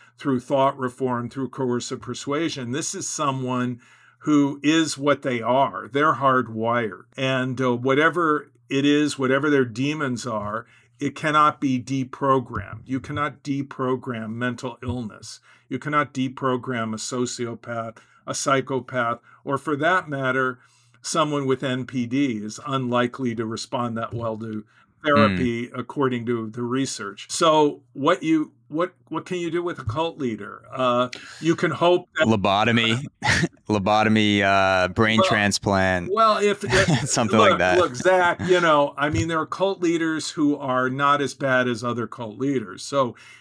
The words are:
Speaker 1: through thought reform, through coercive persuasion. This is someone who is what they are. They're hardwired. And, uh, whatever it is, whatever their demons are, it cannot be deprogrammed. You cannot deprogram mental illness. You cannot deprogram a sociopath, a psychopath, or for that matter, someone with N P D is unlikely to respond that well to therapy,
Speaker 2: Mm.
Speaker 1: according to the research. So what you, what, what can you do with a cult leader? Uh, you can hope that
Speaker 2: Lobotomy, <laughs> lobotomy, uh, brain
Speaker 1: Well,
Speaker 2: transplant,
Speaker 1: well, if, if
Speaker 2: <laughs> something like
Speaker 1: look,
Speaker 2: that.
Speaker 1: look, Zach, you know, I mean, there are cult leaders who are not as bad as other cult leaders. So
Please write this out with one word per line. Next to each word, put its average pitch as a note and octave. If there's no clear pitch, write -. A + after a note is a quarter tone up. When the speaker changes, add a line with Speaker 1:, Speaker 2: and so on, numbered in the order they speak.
Speaker 1:
through C3
thought C3+
reform, B2
through C3
coercive B2
persuasion. C#3
This D3+
is F3+
someone B2+
who C#3+
is D3+
what C#3
they B2
are. A2
They're C#3+
hardwired. A#2
And, C3
uh, B2
whatever D3
it C#3
is, D3
whatever C#3
their C#3
demons C3
are, G#2+
it C#3+
cannot D3+
be C3
deprogrammed. B2
You C3
cannot D3
deprogram B2+
mental A#2+
illness. A#2+
You C3
cannot D3
deprogram B2+
a A2
sociopath, A#2
a C#3
psychopath, C3
or C#3
for D3
that E3
matter, C3
someone D3
with C3
N B2+
P B2
D B2
is G#2+
unlikely B2
to A2+
respond A2+
that A2+
well A2+
to A2
therapy, B2
Speaker 2:
Mm. B2+
Speaker 1:
according B2
to A2+
the A#2+
research. A#2+
So D#3
what D#3
you, D#3
what, E3+
what D#3
can F3+
you E3+
do F3
with E3+
a B2+
cult D#3
leader? G#2
Uh, B2+
you D#3+
can E3
hope F3
that D#3
Speaker 2:
Lobotomy, A2+
<laughs> -
lobotomy, G#2+
uh, F#2+
brain A2
Speaker 1:
Well, A2+
Speaker 2:
transplant, G2
Speaker 1:
well, G#3+
if, G3+
if F3
Speaker 2:
<laughs> -
something A2+
like G2+
Speaker 1:
look, F2+
Speaker 2:
that. F2+
Speaker 1:
look, D#3
Zach, F3
you F3+
know, D3
I D3
mean, E3
there E3
are D#3
cult F#3
leaders E3
who C#3+
are B2+
not C#3+
as B2+
bad B2+
as A2+
other A#2+
cult A2
leaders. A#2+
So C3+